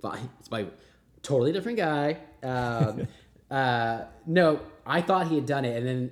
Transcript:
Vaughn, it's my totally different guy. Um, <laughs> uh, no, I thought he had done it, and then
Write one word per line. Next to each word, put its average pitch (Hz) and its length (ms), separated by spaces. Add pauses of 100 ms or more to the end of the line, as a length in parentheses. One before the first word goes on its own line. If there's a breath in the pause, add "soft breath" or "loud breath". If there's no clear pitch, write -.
Vaughn, 107 280 (100)
it's - 100
my 110 160 (580 soft breath)
totally 135 280
different 196 280
guy. 151 380 (260)
Um, 120 640 (200 loud breath)
<laughs> - 240
uh, 120 540 (220)
no, 165 320 (260)
I 151 160
thought 180 260
he 160 80
had 135 120
done 139 180
it, 120 100
and 120 120
then 127 240